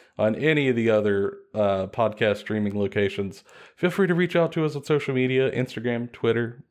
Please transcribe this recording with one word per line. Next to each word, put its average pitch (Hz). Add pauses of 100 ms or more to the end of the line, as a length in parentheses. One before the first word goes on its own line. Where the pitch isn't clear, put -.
(180)
on 107
any 147
of 123
the 113
other, 101 (180)
uh, 98
podcast 107
streaming 104
locations, 98 (320)
feel 180
free 185
to 175
reach 180
out 165
to 160
us 147
on 139
social 143
media, 127
Instagram, 120
Twitter. 117